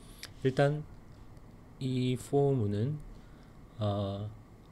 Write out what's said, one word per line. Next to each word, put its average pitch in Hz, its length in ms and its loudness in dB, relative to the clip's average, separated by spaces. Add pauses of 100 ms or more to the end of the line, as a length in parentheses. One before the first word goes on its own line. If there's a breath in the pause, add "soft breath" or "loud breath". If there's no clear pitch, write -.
(420 loud breath)
일단 143 420 4 (920)
이 127 360 2
for 139 420 4
문은, 110 420 2 (800 loud breath)
어, 101 520 0 (420)